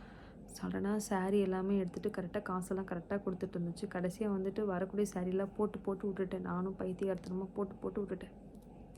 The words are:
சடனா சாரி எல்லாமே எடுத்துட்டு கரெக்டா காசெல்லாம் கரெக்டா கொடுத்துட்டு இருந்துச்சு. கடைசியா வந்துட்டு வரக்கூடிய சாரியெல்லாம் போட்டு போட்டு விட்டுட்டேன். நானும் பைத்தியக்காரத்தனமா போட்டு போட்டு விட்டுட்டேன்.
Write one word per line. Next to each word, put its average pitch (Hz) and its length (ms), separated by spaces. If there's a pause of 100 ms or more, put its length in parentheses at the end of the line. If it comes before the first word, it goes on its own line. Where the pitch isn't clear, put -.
(600)
சடனா 190 360
சாரி 202 440
எல்லாமே 190 380
எடுத்துட்டு 185 440
கரெக்டா 202 200
காசெல்லாம் 185 440
கரெக்டா 175 260
கொடுத்துட்டு 190 460
இருந்துச்சு. 170 300
கடைசியா 185 420
வந்துட்டு 196 340
வரக்கூடிய 196 500
சாரியெல்லாம் 190 420
போட்டு 208 220
போட்டு 196 300
விட்டுட்டேன். 190 320
நானும் 180 380
பைத்தியக்காரத்தனமா 185 760
போட்டு 202 200
போட்டு 196 280
விட்டுட்டேன். 190 280 (680)